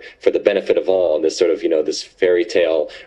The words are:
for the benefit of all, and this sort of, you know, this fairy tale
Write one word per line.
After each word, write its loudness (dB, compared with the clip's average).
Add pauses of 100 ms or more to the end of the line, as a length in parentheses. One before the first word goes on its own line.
(200)
for 4
the -2
benefit 2
of -2
all, 0
and -2
this -2
sort 2
of, -2
you -2
know, 0
this -6
fairy 0
tale 0 (160)